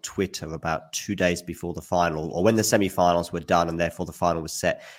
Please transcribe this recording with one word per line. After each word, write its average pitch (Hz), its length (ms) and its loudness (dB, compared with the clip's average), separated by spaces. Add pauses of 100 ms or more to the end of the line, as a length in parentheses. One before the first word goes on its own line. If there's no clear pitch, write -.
Twitter 90 500 -6
about 80 400 -4
two - 220 -6
days 87 280 2
before 85 320 -8
the - 80 -10
final, 82 500 0
or 87 100 0
when 113 140 6
the 110 60 4
semifinals 90 680 2
were 87 80 -6
done 85 300 2
and 82 100 -4
therefore 85 280 -2
the 82 60 -10
final 82 300 0
was 78 100 -10
set. - 300 -2 (160)